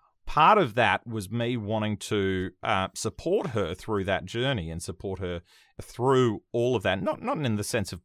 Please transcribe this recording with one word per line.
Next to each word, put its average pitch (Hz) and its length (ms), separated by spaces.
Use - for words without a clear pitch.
part 180 320
of 123 200
that 101 300
was 110 240
me 120 260
wanting 107 420
to, 95 540
uh, 95 320
support 170 540
her 95 260
through 101 300
that 92 200
journey 117 460
and 85 120
support 95 360
her 87 240
through 123 640
all 120 240
of 95 80
that. 98 180
Not, - 200
not 254 160
in 113 180
the 101 80
sense - 280
of 90 120